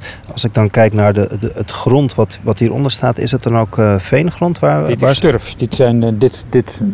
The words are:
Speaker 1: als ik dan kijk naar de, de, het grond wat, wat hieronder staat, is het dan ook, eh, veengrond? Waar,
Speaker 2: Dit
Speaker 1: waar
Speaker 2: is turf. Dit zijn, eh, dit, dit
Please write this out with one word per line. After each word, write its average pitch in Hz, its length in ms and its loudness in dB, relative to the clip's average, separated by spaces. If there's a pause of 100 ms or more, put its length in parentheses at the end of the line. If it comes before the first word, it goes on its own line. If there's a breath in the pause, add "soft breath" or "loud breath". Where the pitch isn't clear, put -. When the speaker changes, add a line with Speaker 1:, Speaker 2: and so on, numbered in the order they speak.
(320 loud breath)
Speaker 1:
als - 120 -4
ik 113 100 -4
dan 107 160 2
kijk 110 220 4
naar 104 200 4
de, 101 280 -2
de, 113 140 -6
het - 160 -8
grond 135 440 0
wat, - 280 -2
wat 113 160 -2
hieronder 123 340 0
staat, 123 260 -2
is 127 120 -2
het 131 120 -2
dan 113 160 0
ook, 113 200 -2
eh, 107 200 4
veengrond? 165 600 0
Waar, 151 280 0
Speaker 2:
Dit 123 140 -2
Speaker 1:
waar 131 100 4
Speaker 2:
is 139 80 0
turf. 135 380 0
Dit - 180 -4
zijn, 120 280 2
eh, 113 120 2
dit, 120 340 0
dit - 340 0 (120)